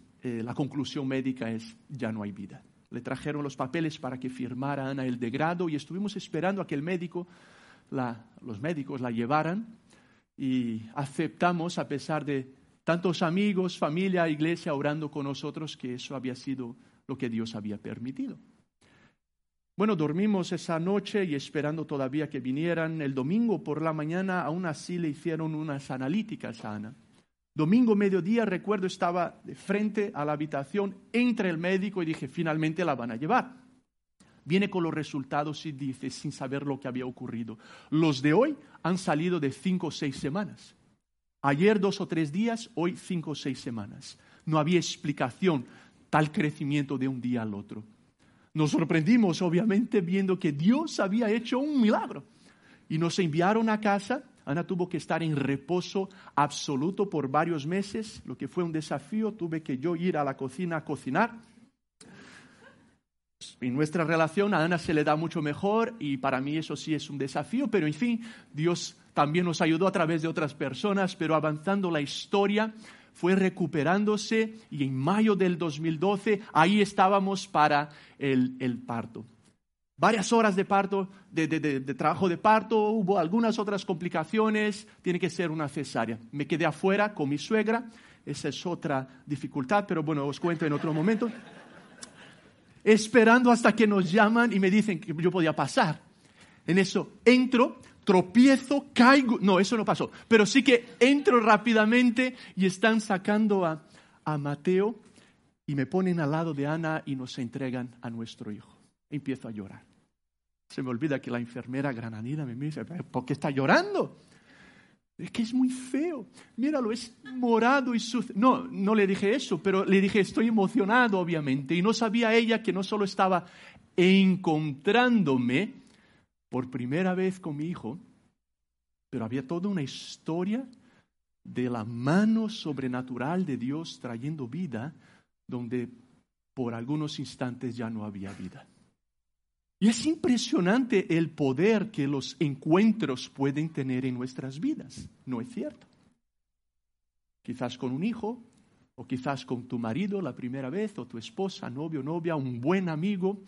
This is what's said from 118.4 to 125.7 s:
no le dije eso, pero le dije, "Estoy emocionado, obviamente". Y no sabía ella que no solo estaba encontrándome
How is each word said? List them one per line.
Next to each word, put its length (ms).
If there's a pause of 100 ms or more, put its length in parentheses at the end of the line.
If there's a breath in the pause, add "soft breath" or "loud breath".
no 280
le 140
dije 260
eso, 300
pero 200
le 160
dije, 200
"Estoy 280
emocionado, 680
obviamente". 560
Y 80
no 100
sabía 440
ella 260
que 100
no 120
solo 220
estaba 400 (500 loud breath)
encontrándome 1800 (760 loud breath)